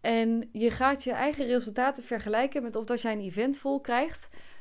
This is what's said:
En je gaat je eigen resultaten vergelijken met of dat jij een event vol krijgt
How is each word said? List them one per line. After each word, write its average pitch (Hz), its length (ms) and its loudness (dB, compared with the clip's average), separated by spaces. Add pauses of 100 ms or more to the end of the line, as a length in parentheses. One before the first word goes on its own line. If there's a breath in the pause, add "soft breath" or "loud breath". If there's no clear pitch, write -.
En 226 500 2
je 226 200 2
gaat 269 320 2
je 254 80 -2
eigen 285 340 0
resultaten 247 580 0
vergelijken 233 600 0
met 226 120 -6
of 220 100 -2
dat 240 160 -2
jij 226 120 0
een 214 60 -2
event 208 380 -2
vol 277 240 0
krijgt 262 480 -2 (320 soft breath)